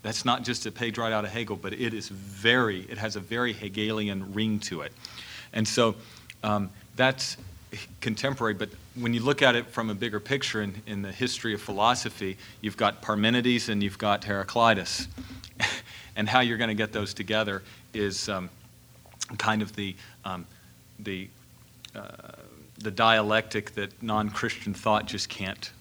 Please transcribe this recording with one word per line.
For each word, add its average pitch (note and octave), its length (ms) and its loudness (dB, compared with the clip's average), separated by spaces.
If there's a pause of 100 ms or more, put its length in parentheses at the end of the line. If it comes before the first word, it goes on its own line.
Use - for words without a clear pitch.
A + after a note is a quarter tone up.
That's G#2+ 240 -4
not B2 180 2
just B2 220 -2
a G#2+ 40 -2
page A#2 280 -4
right A2+ 160 0
out G#2+ 100 2
of F#2+ 60 -4
Hegel, G#2+ 260 -4
but F#2+ 160 -8
it A#2 220 -2
is G2+ 160 -6
very, G2+ 800 2
it G#2+ 80 -8
has G#2 180 -4
a G2+ 40 -4
very A#2 340 -2
Hegelian G#2 800 -2
ring G#2+ 260 2
to D#2+ 220 -6
it. D2 100 -8 (640)
And A2 120 2
so, A2+ 280 4 (480)
um, G#2 260 0 (260)
that's C3 440 2 (640)
contemporary, A#2 500 0
but G2 160 -4 (280)
when A#2+ 180 0
you A#2 60 0
look C#3 200 2
at B2+ 160 8
it A#2+ 120 0
from A2+ 200 -2
a G#2 60 0
bigger G#2+ 260 -2
picture C3 400 0
in, G2 140 -2 (120)
in G2+ 140 -4
the G2 100 -6
history A#2+ 440 -2
of G2+ 80 -6
philosophy, G#2+ 760 0 (240)
you've G#2 160 -4
got G#2 240 2
Parmenides A#2 680 2
and G#2 120 2
you've G2 160 -2
got G2+ 260 2
Heraclitus. G2+ 840 2 (500)
<laughs> - 80 0 (500)
And G#2+ 120 0
how B2+ 120 6
you're A#2 180 2
gonna A2+ 160 2
get G#2+ 180 0
those G#2 220 -2
together G2+ 480 0 (320)
is, G2+ 340 0
um, F#2 220 -4 (880)
kind A2 240 2
of G2 120 -4
the, G2 220 -4 (300)
um, F2+ 200 -6 (540)
the, G2 280 -6 (680)
uh, G2+ 120 -12 (680)
the G#2+ 120 -4
dialectic A2 840 4
that G2+ 280 -6
non-Christian G#2+ 720 0
thought A2 320 2
just - 240 -4
can't - 500 -8